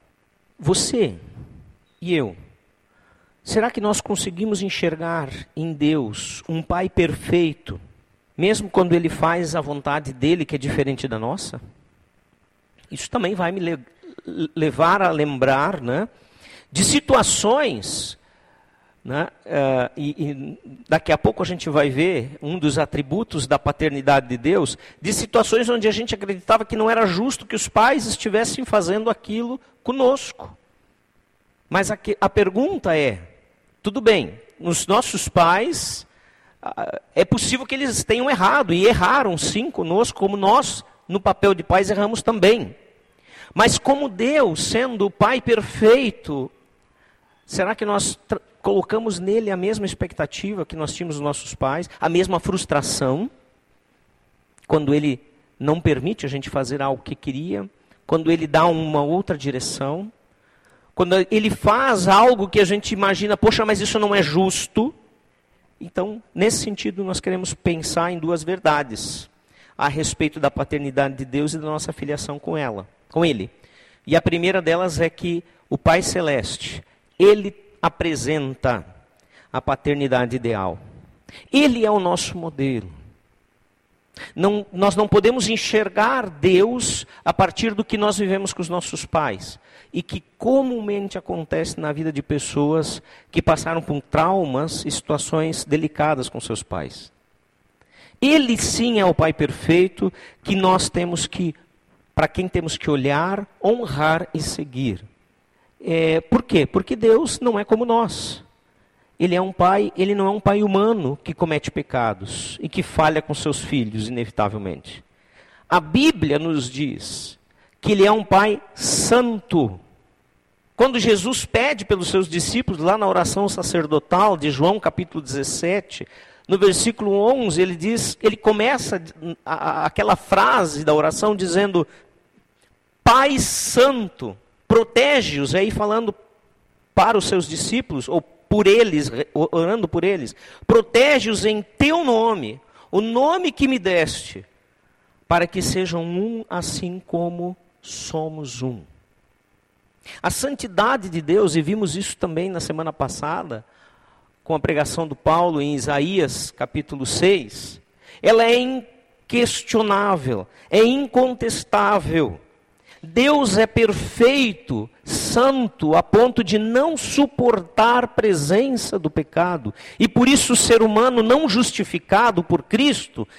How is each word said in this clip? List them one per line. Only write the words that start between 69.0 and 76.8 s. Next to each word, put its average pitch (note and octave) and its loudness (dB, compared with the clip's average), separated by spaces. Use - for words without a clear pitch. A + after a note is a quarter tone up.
a C#3+ 0
respeito D3+ -4
da C#3 0
paternidade C#3 -4
de C3 -8
Deus C#3+ -4
e E3 -6
da D#3 -10
nossa D3+ -6
filiação D3 -8
com E3 -6
ela, G#2+ -6
com E3 0
ele. A#2 0
E C#3 -2
a E3 4
primeira F3 0
delas E3 0
é E3 0
que E3+ -6
o - -2
Pai E3 4
Celeste, - -4